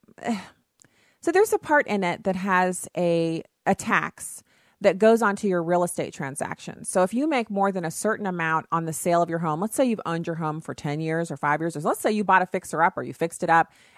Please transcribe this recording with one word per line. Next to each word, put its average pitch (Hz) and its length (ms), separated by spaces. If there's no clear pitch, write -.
<sighs> - 1040
so 339 100
there's 403 220
a 415 60
part - 260
in 202 180
it 175 200
that 185 140
has 185 600
a, 170 460
a 196 80
tax - 640
that 190 180
goes 220 240
onto 208 260
your 180 140
real 175 220
estate - 280
transactions. - 800
So 185 140
if 190 100
you 269 140
make 254 240
more 196 200
than 180 140
a 160 60
certain 208 340
amount 165 460
on 165 140
the 160 80
sale 170 280
of 175 80
your 170 80
home, 165 240
let's 220 140
say 269 100
you've 226 220
owned 165 180
your 165 120
home 156 220
for 143 140
ten 147 260
years 160 300
or 143 80
five 151 240
years, 165 160
or 147 40
let's 214 180
say 247 120
you 208 120
bought 185 180
a 185 60
fixer-upper, 165 560
you 127 100
fixed - 300
it 170 80
up, 165 200